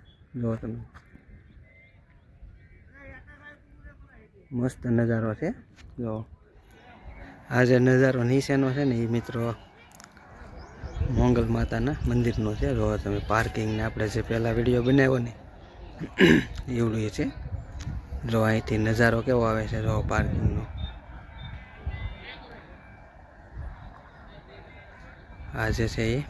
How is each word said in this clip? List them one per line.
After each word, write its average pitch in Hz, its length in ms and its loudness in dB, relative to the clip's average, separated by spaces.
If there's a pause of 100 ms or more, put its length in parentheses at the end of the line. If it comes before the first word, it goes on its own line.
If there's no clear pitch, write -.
(360)
જો 117 200 -2
તમે, 117 220 -8 (3750)
મસ્ત 127 340 -4
નજારો 113 480 2
છે. 180 200 -4 (440)
જો 113 280 -6 (1200)
આ 123 140 4
જે 123 140 6
નજારો 127 440 6
નીચેનો 135 480 2
છે 143 140 0
ને, 127 140 2
એ 117 80 0
મિત્રો 117 480 -2 (1600)
મોંગલ 120 340 4
માતાના 117 500 0 (120)
મંદિરનો 117 480 0
છે. 135 200 0
જો 107 220 2
તમે, 104 320 -2
પાર્કિંગ 110 480 2
ને 110 60 -2
આપણે 110 260 -2
જે 110 140 -2
પહેલા 113 300 0
વીડિયો 120 300 4
બનાવ્યો 131 360 6
ને, 120 140 -4 (680)
<clears throat> 151 800 4
એવડું 110 220 2
એ 107 100 -2
છે. 151 200 -4 (1000)
જો 113 120 4
અહીંથી 110 360 2
નજારો 113 440 4
કેવો 123 220 4
આવે 110 220 0
છે, 110 160 -4
જો 107 260 0
પાર્કિંગનો. 107 580 0 (4000)
આ 110 100 0
જે 110 200 0
છે - 140 -2
એ 120 280 0